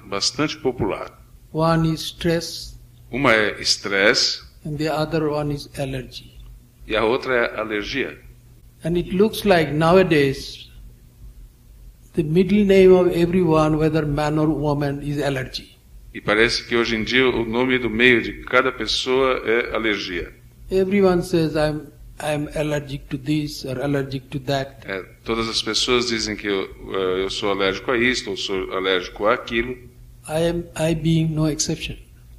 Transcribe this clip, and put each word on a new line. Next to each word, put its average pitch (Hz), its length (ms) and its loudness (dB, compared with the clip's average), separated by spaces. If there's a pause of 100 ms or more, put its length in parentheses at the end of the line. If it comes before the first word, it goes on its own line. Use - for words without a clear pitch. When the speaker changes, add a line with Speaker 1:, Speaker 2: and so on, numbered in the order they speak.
Speaker 1:
bastante 101 520 -4
popular. 120 520 -4 (420)
Speaker 2:
One 160 400 2
is 156 100 -6
stress, - 760 -4 (340)
Speaker 1:
Uma 127 220 0
é 104 280 0
estresse 98 840 0 (220)
Speaker 2:
and 151 120 -8
the 151 140 -2
other 156 380 -2
one 147 260 -4
is 139 140 -10 (100)
allergy. 131 540 -10 (540)
Speaker 1:
e 107 80 -4
a 110 100 2
outra 131 300 0
é 117 260 0
alergia. 107 580 -6 (680)
Speaker 2:
And 170 120 -2
it 175 200 -4
looks 214 280 2
like 170 280 4
nowadays, 160 1000 2 (1400)
the 175 80 0
middle 185 420 4
name 190 280 10
of 180 240 6
everyone, 160 600 4
whether 156 280 2
man 151 320 0
or 156 100 2
woman, 143 540 0
is 147 200 -4
allergy. 131 540 -6 (380)
Speaker 1:
E 98 60 -14
parece 113 460 2
que 120 100 0
hoje 113 200 0
em 110 80 -2
dia 127 240 2
o 113 160 0
nome 127 340 0
do 120 120 -2
meio 117 320 4
de - 220 -10
cada 127 260 2
pessoa 127 720 0
é 113 300 0
alergia. 95 580 -4 (380)
Speaker 2:
Everyone 190 520 4
says, 160 320 0
"I'm, 151 280 0 (380)
I'm 151 360 -4
allergic 147 540 -4
to 147 80 -6
this 147 460 -4
or 127 180 -6
allergic 135 460 -2
to 143 120 -6
that." 135 440 -4
Speaker 1:
É, 95 180 -8 (220)
todas 113 240 -2
as 107 140 -4
pessoas 120 460 0
dizem 107 280 -2
que 104 100 -8
eu, 98 180 0 (280)
eh, 95 300 0
eu 95 80 -4
sou 104 200 -2
alérgico 98 400 0
a 123 80 2
isto 120 320 0
ou 95 60 -6
sou 95 360 -6
alérgico 95 540 -2
àquilo. 120 500 0 (520)
Speaker 2:
I 165 200 0
am, 170 160 -4 (120)
I 160 180 0
being 160 340 2
no 156 200 0
exception. 156 480 -4 (420)